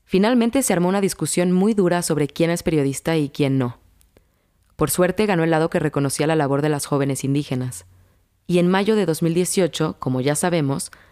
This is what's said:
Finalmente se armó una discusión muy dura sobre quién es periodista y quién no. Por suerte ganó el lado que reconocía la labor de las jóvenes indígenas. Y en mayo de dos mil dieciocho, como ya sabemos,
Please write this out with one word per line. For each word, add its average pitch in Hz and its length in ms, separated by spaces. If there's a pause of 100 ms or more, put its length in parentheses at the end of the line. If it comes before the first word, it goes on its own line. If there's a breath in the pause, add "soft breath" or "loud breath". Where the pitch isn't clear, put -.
Finalmente 226 580
se 214 100
armó 175 160
una 196 120
discusión 180 500
muy 196 240
dura 175 260
sobre 151 240
quién 165 240
es 170 140
periodista 151 520
y 147 140
quién 135 300
no. 123 180 (1000)
Por 151 140
suerte 180 380
ganó 175 160
el 165 80
lado 160 180
que - 80
reconocía 143 480
la 160 100
labor 139 280
de 151 60
las 147 180
jóvenes 139 360
indígenas. 135 640 (640)
Y 175 100
en 175 100
mayo 196 280
de 202 100
dos 160 160
mil 165 140
dieciocho, 170 640
como 127 220
ya 139 120
sabemos, 151 580 (200 soft breath)